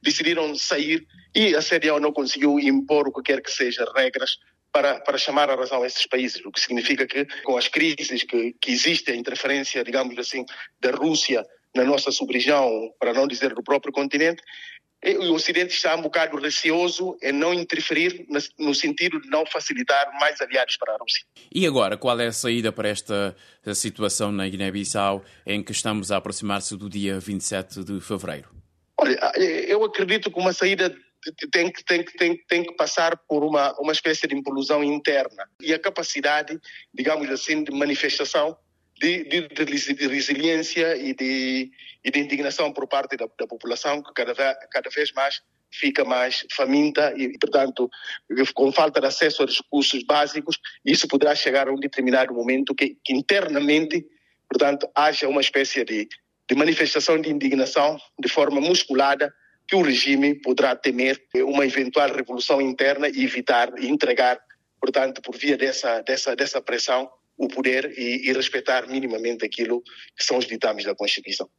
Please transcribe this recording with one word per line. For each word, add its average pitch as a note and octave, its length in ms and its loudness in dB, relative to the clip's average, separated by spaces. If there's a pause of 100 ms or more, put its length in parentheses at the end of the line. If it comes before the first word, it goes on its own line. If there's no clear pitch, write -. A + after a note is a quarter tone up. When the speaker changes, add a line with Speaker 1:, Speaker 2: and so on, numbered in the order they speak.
Speaker 1:
decidiram D#3+ 520 0
sair D#3 500 -2 (300)
e G#3 220 4
a D#3 40 2
C E3 200 0
D D#3 80 2
A D3+ 80 4
O D3 40 2
não D3 120 2
conseguiu C#3+ 480 2
impor C#3 480 4
o B2+ 40 -4
que C3 100 -8
quer - 200 0
que - 80 -10
seja B2 340 -2 (100)
regras C3 440 0 (320)
para, C#3 300 4
para - 160 0
chamar D3 320 2
a C3 80 2
razão B2+ 260 0
a B2 40 0
esses - 200 -2
países, B2+ 380 -2
o G2 80 -12
que - 80 -4
significa A#2+ 460 0
que C#3 180 -2 (180)
com B2+ 140 0
as A#2+ 120 0
crises D3 540 -2
que, A#2+ 380 -2
que C#3 100 -2
existe, D3 400 0
a A#2+ 60 -2
interferência, C#3 680 -4
digamos B2 360 -2
assim, B2+ 260 -6 (340)
da B2+ 120 2
Rússia C#3 520 0 (320)
na B2+ 100 4
nossa C#3 280 2
sub-região, C3 580 2 (300)
para A#2 140 0
não C3+ 120 4
dizer C3+ 280 -4
do B2 80 -8
próprio C#3+ 280 0
continente, D3 520 0 (600)
e F#3 140 2
o F3+ 160 0
Ocidente F3+ 400 0
está E3 240 2
um E3 60 -4
bocado D3+ 340 0
receoso E3+ 880 0
em C3+ 100 0
não D#3+ 220 2
interferir E3+ 720 -2
na, C#3+ 120 -2 (180)
no D3 160 0
sentido D#3+ 440 -2
de C3+ 120 -10
não D3+ 160 2
facilitar C#3 600 0 (140)
mais D3+ 180 2
aliados B2+ 380 0
para - 160 -4
a - 60 -4
Rússia. - 260 -4 (260)
Speaker 2:
E F#3 160 2
agora, A2 300 2
qual A#2+ 240 0
é A#2+ 60 2
a A2+ 60 -2
saída A#2 380 0
para G#2 200 -2
esta G2+ 440 -2 (400)
situação G#2 560 -2
na G2 160 -2
Guiné-Bissau G2 800 -2 (220)
em G#2 160 -2
que - 100 -10
estamos G#2 400 -2
a G2 60 2
aproximar-se G2+ 580 -4
do G2+ 140 -10
dia G2 280 -4
vinte F#2+ 220 -6
e - 40 -10
sete F#2+ 380 -6
de F#2 200 -8
fevereiro? E2+ 480 -8 (480)
Speaker 1:
Olha, - 200 2 (200)
eu F#3 440 0
acredito G3+ 480 -2
que F3 80 -8
uma F#3 140 2
saída F#3 420 0 (560)
tem F3 200 2
que, - 140 -16
tem E3+ 200 0
que, - 120 -16
tem, E3+ 200 0 (100)
tem F3 160 2
que E3+ 120 -8
passar E3 420 0 (120)
por D3 140 2
uma, D3 380 2
uma D3 100 0
espécie D#3 360 0
de C#3 100 -2
implosão C#3 480 0
interna C#3+ 640 -2 (120)
e D#3 140 0
a D#3+ 40 -2
capacidade, D3+ 800 -2 (360)
digamos D3 340 -2
assim, D3+ 360 -2
de C#3+ 80 -8
manifestação C#3+ 840 0 (440)
de, E3+ 240 0
de, D3+ 240 -2
de D3 160 -2
resi-, C#3+ 300 -2
de C#3 120 -2
resiliência D#3+ 920 0
e - 160 -4
de, C4 600 -2 (320)
e - 60 0
de C#3+ 100 0
indignação C#3+ 520 -2
por C3+ 140 -6
parte C3+ 300 -2
da, A#2 100 -4 (100)
da - 120 -6
população, A#2+ 520 -4
que - 140 -20
cada B2 180 -2
ve-, C3+ 240 0 (140)
cada B2+ 200 -4
vez D3 220 -2
mais C#3 300 -2 (300)
fica C#3+ 320 0
mais B2+ 500 0
faminta D3 600 4
e, C3+ 200 -4
portanto, C3+ 540 2 (640)
com C3+ 160 4
falta D3+ 300 4
de C3+ 80 2
acesso D3 340 2
a C3+ 40 4
recursos C3+ 580 0
básicos, D3 520 0 (280)
isso D#3 240 2
poderá D3 260 4
chegar C#3 340 2
a C3+ 40 0
um C#3 80 -2
determinado C3 520 0
momento B2+ 440 0
que, C3+ 280 -2
que C#3 80 -2
internamente, D#3 920 2 (420)
portanto, C#3+ 460 2
haja D3 340 2
uma C#3 120 2
espécie C3+ 440 0
de, G#2+ 240 -4 (400)
de B2+ 60 4
manifestação D#3 640 2
de D3+ 80 -4
indignação C#3+ 720 2 (200)
de - 100 -4
forma D3+ 320 4
musculada, C#3+ 760 2 (360)
que F#3+ 60 4
o F#3 60 6
regime C#3 580 4
poderá B2+ 340 2
temer C3 480 0 (220)
uma C#3 220 2
eventual C3+ 440 2
revolução B2+ 480 -2
interna C#3 480 2
e C3+ 160 0
evitar, B2 560 2
e C3 80 -4
entregar, C3 520 2 (420)
portanto, C3 400 0
por - 160 -12
via C#3 220 0
dessa, C3 420 0
dessa, C3 340 -2
dessa C#3 280 -2
pressão, B2 440 -2 (300)
o C3 120 -2
poder C3+ 500 0
e, B2+ 320 -2
e - 20 2
respeitar B2+ 560 0
minimamente A#2 560 -4
aquilo A#2 380 -2 (340)
que - 80 -4
são - 140 0
os - 80 -2
ditames G#2 400 -2
da G2+ 80 -2
Constituição. - 640 -4